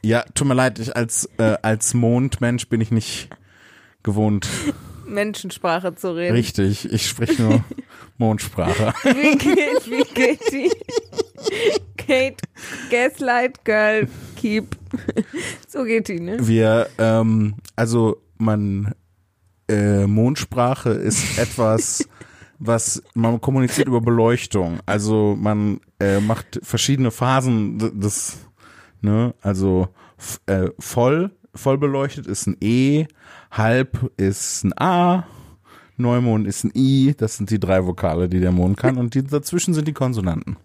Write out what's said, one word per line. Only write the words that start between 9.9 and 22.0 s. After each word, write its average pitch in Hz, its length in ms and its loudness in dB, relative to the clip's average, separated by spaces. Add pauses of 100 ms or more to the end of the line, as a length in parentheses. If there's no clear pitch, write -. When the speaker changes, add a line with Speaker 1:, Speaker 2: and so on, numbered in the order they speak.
Speaker 2:
geht 453 380 0
die? - 180 -4 (1300)
Kate, 262 400 -2 (540)
Gaslight 247 720 0
Girl, 214 420 2 (280)
keep. 214 400 -2 (920)
So 277 160 -6
geht 226 260 -2
die, 175 100 -6
ne? 180 260 -6
Speaker 1:
Wir, 110 420 4 (100)
ähm, 110 580 2 (200)
also 113 420 2 (200)
man, 104 560 0 (760)
äh, 104 380 2
Mondsprache 123 840 0
ist - 460 -2
Speaker 2:
<laughs> - 0 -
Speaker 1:
etwas, 113 680 0 (520)